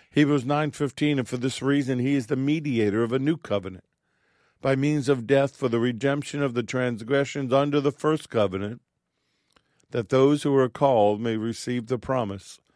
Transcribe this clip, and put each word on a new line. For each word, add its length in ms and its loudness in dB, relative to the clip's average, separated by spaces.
Hebrews 360 2
nine 260 -2
fifteen, 480 -2
"And 80 -2
for 100 -6
this 240 -4
reason 380 0
he 160 0
is 120 -2
the 80 -2
mediator 680 0
of 100 -2
a 60 0
new 180 0
covenant, 480 -6
by 140 2
means 340 0
of 180 0
death 280 2
for 140 -2
the 100 2
redemption 640 -2
of 120 -2
the 100 -2
transgressions 920 -2
under 260 2
the 120 0
first 380 -2
covenant, 520 -2
that 180 -4
those 340 4
who 120 2
are 140 4
called 520 2
may 160 -2
receive 500 -6
the 120 -4
promise 600 -6